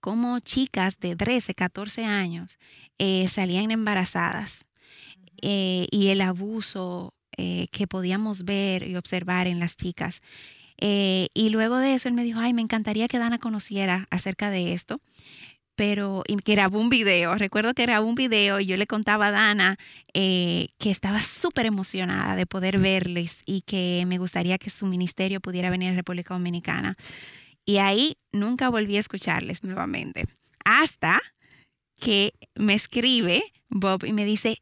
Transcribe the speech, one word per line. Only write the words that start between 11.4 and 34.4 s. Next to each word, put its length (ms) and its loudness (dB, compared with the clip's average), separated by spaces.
luego 280 2
de 160 4
eso 140 -2
él 60 0
me 100 0
dijo, 160 -2
"Ay, 120 2
me 100 2
encantaría 460 0
que 100 0
Dana 200 0
conociera 720 -2
acerca 400 -2
de 240 0
esto", 260 -6
pero, 540 0
y 80 0
grabó 420 4
un 120 2
video. 460 4
Recuerdo 380 0
que 100 0
grabó 220 4
un 80 0
video 460 2
y 60 0
yo 100 0
le 100 0
contaba 420 2
a 20 4
Dana, 480 4
eh, 540 2
que 120 0
estaba 320 0
súper 440 -2
emocionada 680 -2
de 100 0
poder 320 0
verles 680 2
y 160 -2
que 440 0
me 120 0
gustaría 400 0
que 120 -10
su 160 -4
ministerio 540 -2
pudiera 300 -2
venir 220 0
a 40 0
República 380 -6
Dominicana. 640 -4
Y 140 2
ahí 380 2
nunca 360 0
volví 300 0
a 20 2
escucharles 640 -4
nuevamente. 640 -6
Hasta 560 4
que 320 2
me 180 4
escribe 680 2
Bob 340 0
y 80 -4
me 120 0
dice 380 0